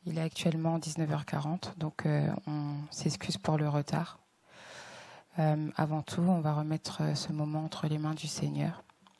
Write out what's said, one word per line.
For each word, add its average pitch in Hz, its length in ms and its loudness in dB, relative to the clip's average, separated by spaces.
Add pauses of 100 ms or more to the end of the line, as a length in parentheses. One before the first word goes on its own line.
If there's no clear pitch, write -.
Il 160 140 -2
est - 20 0
actuellement 165 580 2
dix-neuf 160 340 -2
heures 151 120 0
quarante, 151 540 -2
donc, 156 260 -4
euh, 147 260 4 (160)
on 147 280 -2 (160)
s'excuse - 480 -2
pour 156 180 2
le 151 140 2
retard. 147 480 0 (1200)
Euh, 156 380 4
avant 151 260 2
tout, - 180 -4
on 180 200 6
va 151 120 2
remettre, 151 480 -2
euh, 151 140 2
ce 147 180 -2
moment 151 320 0
entre - 220 -4
les 151 100 2
mains 151 160 0
du 156 140 -6
Seigneur. 147 580 -2 (360)